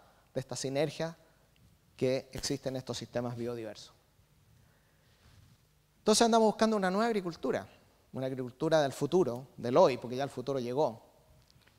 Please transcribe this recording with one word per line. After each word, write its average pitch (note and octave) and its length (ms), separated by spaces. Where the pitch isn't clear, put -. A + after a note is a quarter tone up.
de B2+ 60
esta - 160
sinergia D3 640
que C3 360
existe - 380
en C3 80
estos A#2+ 200
sistemas A#2+ 400
biodiversos. A#2 560
Entonces G#3+ 260
andamos A3+ 220
buscando A3 300
una F#3+ 120
nueva G3+ 180
agricultura, F3+ 600
una C3 140
agricultura C3 540
del C3+ 120
futuro, C#3 540
del A#2+ 200
hoy, D#3 200
porque A#2+ 180
ya C3 80
el C#3 60
futuro C3+ 300
llegó, B2 420